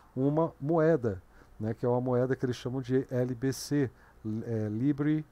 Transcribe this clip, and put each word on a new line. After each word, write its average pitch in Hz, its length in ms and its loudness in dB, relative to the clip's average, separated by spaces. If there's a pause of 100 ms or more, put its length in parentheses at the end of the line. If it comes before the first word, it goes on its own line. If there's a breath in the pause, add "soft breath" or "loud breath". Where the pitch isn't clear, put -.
(160 soft breath)
uma 147 460 2
moeda, 151 580 2 (400 soft breath)
né, 110 140 -2
que - 100 -6
é 123 60 2
uma 123 120 2
moeda 127 340 2
que 131 100 -4
eles 123 100 0
chamam 131 240 -6
de 131 300 0
L 127 240 0
B 131 180 -2
C, 143 380 -2 (560 soft breath)
é, 110 240 -2
Libre 147 640 0